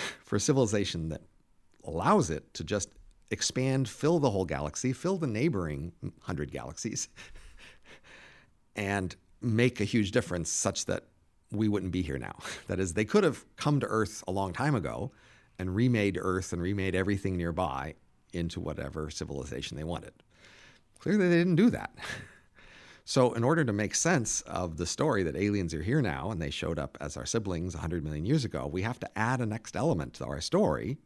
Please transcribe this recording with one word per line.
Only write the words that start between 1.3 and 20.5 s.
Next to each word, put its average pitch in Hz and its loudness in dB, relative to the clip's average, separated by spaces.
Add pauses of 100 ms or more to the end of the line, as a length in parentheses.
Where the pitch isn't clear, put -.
allows 101 2
it 76 -6
to - -6
just 101 -2 (420)
expand, 131 0
fill 160 2
the 139 4
whole 98 2
galaxy, 76 -2
fill 185 -2
the 160 -2
neighboring 101 -2 (300)
hundred 73 -4
galaxies, - -8 (800)
<laughs> - -20
and 98 -2 (260)
make 120 4
a 101 2
huge 104 2
difference 90 0
such - -2
that - -4 (460)
we 107 0
wouldn't 95 -2
be 90 0
here 67 -4
now. 50 -10 (140)
<laughs> - -14
That 92 -2
is, 92 -2
they 107 2
could 202 6
have 151 2 (120)
come 147 4
to 117 0
Earth - 0
a - -2
long 95 0
time 143 2
ago 87 -4 (480)
and 92 -2
remade 107 4
Earth 92 0
and 87 -2
remade 95 0
everything 95 0
nearby 80 -2 (380)
into 85 -4
whatever 78 -6
civilization 69 -8
they 76 -6
wanted. 80 -6 (840)